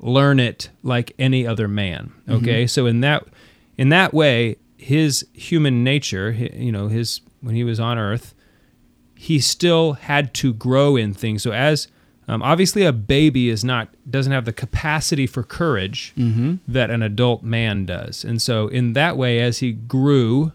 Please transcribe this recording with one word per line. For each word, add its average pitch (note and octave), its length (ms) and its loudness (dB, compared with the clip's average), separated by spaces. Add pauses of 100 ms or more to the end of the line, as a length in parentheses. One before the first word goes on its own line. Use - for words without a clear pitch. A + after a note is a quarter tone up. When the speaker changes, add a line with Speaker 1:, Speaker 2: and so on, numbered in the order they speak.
Speaker 1:
learn C3+ 400 4
it - 300 -4 (120)
like A#2+ 360 -2
any C3 280 0
other A2 220 -2
man. G2+ 420 -4 (160)
Speaker 2:
Mm-hmm. A2 100 -4
Speaker 1:
Okay, A#2 300 2
so B2 200 0
in A#2 160 2
that, C#3+ 220 0 (520)
in C3 140 4
that F3+ 240 4
way, A#2+ 420 2 (220)
his D3 560 0
human C#3 500 0
nature, A#2 480 -2
hi-, A2+ 240 -4
you A#2+ 160 -4
know, G2+ 160 -4
his, A2+ 320 -4 (200)
when A2+ 140 -6
he A#2 80 0
was A#2 160 -2
on A#2 200 -2
earth, A2 360 -4 (800)
he - 240 -2
still E3 540 2
had C#3+ 420 -2
to B2+ 200 -2
grow C3 420 2
in G#2+ 160 0
things. G#2+ 300 -4
So A#2 100 -4
as, D3 340 0 (400)
um, A2+ 160 -4
obviously F3+ 420 2
a D#3 80 4
baby B2+ 580 2
is A2 120 -2
not, A#2+ 320 -4 (140)
doesn't C3+ 240 -2
have B2+ 140 -2
the A2+ 60 -4
capacity D3+ 720 -2
for B2 180 -6
courage A2 760 -4
Speaker 2:
Mm-hmm. A#2+ 360 0 (120)
Speaker 1:
that A#2+ 240 0
an A#2 120 -2
adult A2 420 0
man A2+ 400 -2
does. - 400 -8
And A2+ 180 -4
so A2 260 0
in A#2+ 260 -2
that D#3 220 0
way, B2 240 0
as A#2+ 180 0
he B2 140 -2
grew, C3 840 2